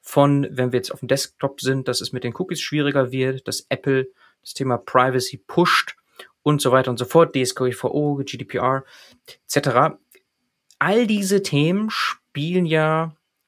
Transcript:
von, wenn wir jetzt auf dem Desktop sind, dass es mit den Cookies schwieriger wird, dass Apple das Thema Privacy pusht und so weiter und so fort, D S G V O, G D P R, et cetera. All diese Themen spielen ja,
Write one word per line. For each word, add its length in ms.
von, 500
wenn 220
wir 60
jetzt 120
auf 100
dem 80
Desktop 520
sind, 260
dass 140
es 140
mit 100
den 100
Cookies 280
schwieriger 500
wird, 340
dass 220
Apple 400
das 140
Thema 240
Privacy 580
pusht 600
und 200
so 100
weiter 180
und 60
so 80
fort, 300
D 80
S 120
G 180
V 200
O, 240
G 220
D 80
P 100
R, 280
et 200
cetera. 520
All 280
diese 360
Themen 480
spielen 760
ja, 500